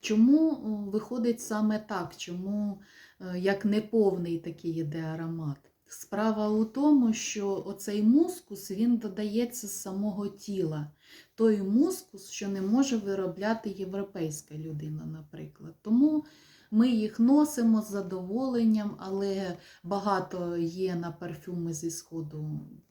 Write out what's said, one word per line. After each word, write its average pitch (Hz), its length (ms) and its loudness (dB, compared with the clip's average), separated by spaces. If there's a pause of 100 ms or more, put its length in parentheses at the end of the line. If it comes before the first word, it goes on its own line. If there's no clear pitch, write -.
Чому, 269 500 6
о, 214 400 -4
виходить 233 500 -2
саме 214 380 0
так? 190 380 -8
Чому, 196 640 -6 (400)
е, 185 180 -6
як 196 260 0
неповний 202 760 2
такий 165 320 -8
іде 160 320 -4
аромат? 160 540 -6 (320)
Справа 214 600 -2
у 214 160 2
тому, 262 480 4
що 196 540 -4
оцей 202 360 -4
мускус, 262 680 2
він 226 260 2
додається 214 720 -4
з - 140 -10
самого 202 480 -4
тіла. 160 640 -4 (440)
Той 220 280 4
мускус, 233 680 0
що - 180 -8
не 190 140 -4
може 247 340 2
виробляти 196 760 -2
європейська 185 840 -6
людина, 156 520 -8
наприклад. 156 760 -14
Тому 302 420 4 (460)
ми 226 180 6
їх 214 320 0
носимо 240 640 6
з 208 80 -8
задоволенням, 208 1080 0
але 190 580 -4 (280)
багато 185 720 -2
є 175 380 -2
на 170 160 -4
парфюми 170 600 -8
зі 165 180 -6
Сходу 151 720 -8 (300)